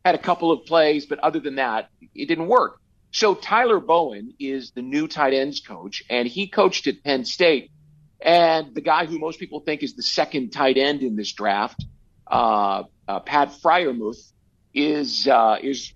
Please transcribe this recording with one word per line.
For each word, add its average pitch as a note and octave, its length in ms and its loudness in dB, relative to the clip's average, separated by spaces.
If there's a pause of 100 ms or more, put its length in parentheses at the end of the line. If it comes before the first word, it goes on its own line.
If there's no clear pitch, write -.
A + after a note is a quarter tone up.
had F3+ 100 4
a - 40 -2
couple E3+ 320 0
of - 160 0
plays, D3+ 400 2
but D3 140 -6
other D#3+ 180 0
than C#3+ 180 -6
that, A#2 340 -2 (240)
it C#3+ 120 -8
didn't E3 220 -2
work. G#3+ 320 2 (320)
So G#3 220 2
Tyler A3+ 440 2
Bowen B2+ 640 -2
is C3+ 320 -8
the B2 100 -10
new C#3+ 240 -2
tight D3 260 0
ends C#3 280 -2
coach, F#2+ 500 -14
and B2 160 0
he F#3 220 -6
coached F#3 400 2
at - 160 -6
Penn C3 200 -2
State. D#3+ 460 2 (500)
And D#3+ 540 4
the D3+ 60 -4
guy D#3 260 0
who D#3+ 120 -6
most D#3+ 200 -6
people D3+ 220 -12
think C#3+ 220 -4
is B2+ 120 -6
the A#2+ 80 -12
second C#3 480 -2
tight C3+ 260 2
end C#3 260 2
in A#2+ 120 -4
this G#2 180 -6
draft, G#2 520 -2 (420)
uh, G#2 560 2 (240)
uh, G2 140 -6
Pat D3 320 0 (100)
Freiermuth, C3 720 -2 (420)
is, C#3+ 540 0
uh, A2+ 340 4
is C3+ 340 -6